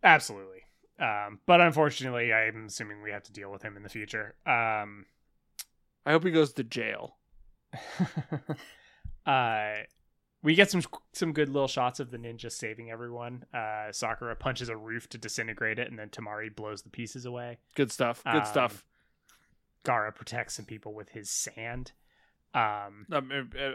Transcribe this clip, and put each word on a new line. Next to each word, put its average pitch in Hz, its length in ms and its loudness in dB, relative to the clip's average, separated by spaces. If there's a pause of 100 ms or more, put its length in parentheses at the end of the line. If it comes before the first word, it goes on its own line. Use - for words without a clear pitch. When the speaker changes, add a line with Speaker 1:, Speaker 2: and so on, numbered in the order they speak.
Speaker 1:
absolutely. 98 600 6 (360)
Um, 104 480 -2
but 175 140 10
unfortunately, 131 720 4
I'm 110 360 2
assuming 104 340 -10
we 107 100 -8
have 101 120 -8
to 104 100 -20
deal 98 180 -10
with 98 120 -12
him 104 120 -8
in 101 80 -16
the 101 60 -12
future. 107 460 -6 (100)
Um, 107 600 0 (1000)
Speaker 2:
I 143 80 2
hope 160 100 6
he 185 80 2
goes 160 220 6
to 135 100 -4
jail. 113 540 -6 (560)
Speaker 1:
<laughs> - 40 -12 (1500)
uh, 113 480 2 (720)
we 156 120 6
get 196 160 8
some, 180 100 4 (320)
some 165 200 0
good 147 160 2
little 139 180 2
shots 123 320 0
of 131 120 -6
the 123 60 -10
ninja 117 340 -10
saving 117 380 -10
everyone. 120 640 -10
Uh, 107 380 -6
Sakura 117 440 -4
punches 127 340 -4
a 113 80 -6
roof 113 320 -8
to - 80 -12
disintegrate 110 600 -4
it, 120 100 -2
and 120 100 -12
then 107 100 -12
Tamari 107 440 -10
blows 107 280 -8
the - 80 -20
pieces 120 360 -10
away. 120 340 -10 (160)
Speaker 2:
Good 135 160 4
stuff. 117 320 0
Good 113 180 4
Speaker 1:
Um, 104 40 2
Speaker 2:
stuff. 120 400 0 (1000)
Speaker 1:
Gaara 110 280 0
protects - 420 -8
some 110 100 -12
people 107 280 -14
with 107 160 -14
his 104 200 -12
sand. 120 640 -6 (640)
Um, 104 580 0
Speaker 2:
Um, 135 460 -2
I, 139 60 -4 (120)